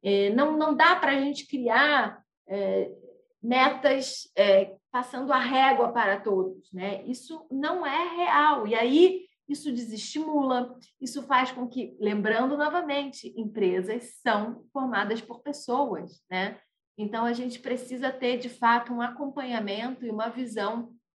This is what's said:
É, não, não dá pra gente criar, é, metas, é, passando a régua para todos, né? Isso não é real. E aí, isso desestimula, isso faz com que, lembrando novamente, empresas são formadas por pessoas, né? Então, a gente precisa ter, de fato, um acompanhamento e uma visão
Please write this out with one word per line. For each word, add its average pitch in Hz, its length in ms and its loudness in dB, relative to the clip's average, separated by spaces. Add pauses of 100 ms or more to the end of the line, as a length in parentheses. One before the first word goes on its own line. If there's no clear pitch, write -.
É, 202 280 4
não, 294 260 2
não 311 180 2
dá 330 220 6
pra 294 160 2
gente 277 340 -2
criar, 254 720 0 (280)
é, 196 420 -2 (500)
metas, 262 920 2
é, 196 400 6 (160)
passando 254 400 -4
a 254 80 4
régua 247 540 4
para 202 260 2
todos, 190 540 -2
né? 196 320 -6
Isso 320 440 -12
não 311 360 -4
é 339 300 -2
real. 294 520 4
E 226 80 0
aí, 294 460 6 (260)
isso 285 240 -6
desestimula, 247 1040 -2 (240)
isso 269 240 -8
faz 254 260 2
com 247 160 -8
que, 240 320 -8
lembrando 214 600 0
novamente, 294 800 -4
empresas 208 840 -2
são 220 520 -2
formadas 226 480 -2
por - 200 -18
pessoas, 254 880 -4
né? 185 300 -4 (420)
Então, 226 220 -4
a 240 80 0
gente 240 280 -6
precisa 254 520 -4
ter, 247 280 -2
de 240 100 -8
fato, 240 420 2
um 240 80 -4
acompanhamento 240 1040 -6
e 226 40 -6
uma 214 180 -4
visão 233 640 -6 (260)